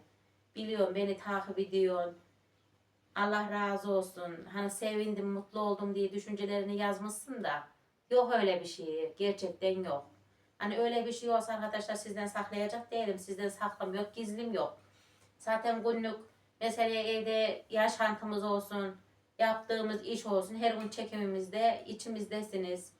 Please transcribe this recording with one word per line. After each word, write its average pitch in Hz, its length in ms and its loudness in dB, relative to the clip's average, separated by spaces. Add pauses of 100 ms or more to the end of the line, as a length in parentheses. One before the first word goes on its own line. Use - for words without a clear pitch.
(560)
Biliyorum 208 400 2
beni 196 220 0
takip 196 420 -4
ediyorsun. 180 580 2 (1000)
Allah 208 360 2
razı 202 400 0
olsun. 180 640 -2
Hani 202 160 0
sevindim, 214 600 -2
mutlu 202 300 -4
oldum 202 360 0
diye 196 180 2
düşüncelerini 202 640 0
yazmışsın 208 640 -2
da. 147 200 -2 (460)
Yok 247 240 6
öyle 190 280 4
bir 175 40 -8
şey. 160 520 -4
Gerçekten 190 680 0
yok. 143 260 -2 (480)
Hani 208 200 -2
öyle 233 280 2
bir 233 80 -2
şey 233 160 -4
olsa 226 240 2
arkadaşlar 214 420 -2
sizden 202 320 -4
saklayacak 208 640 -4
değilim. 214 280 0
Sizden 196 300 -4
saklım 196 440 -4
yok, 202 200 -2
gizlim 226 400 -4
yok. - 280 -2 (560)
Zaten 226 460 0
günlük 226 360 0 (400)
mesela 226 360 2
evde 220 760 2
yaşantımız 214 720 2
olsun, 202 540 0 (420)
yaptığımız 220 680 0
iş 220 200 -4
olsun, 196 300 2
her 226 180 4
gün 214 160 -4
çekimimizde 208 1000 0
içimizdesiniz 208 1120 -6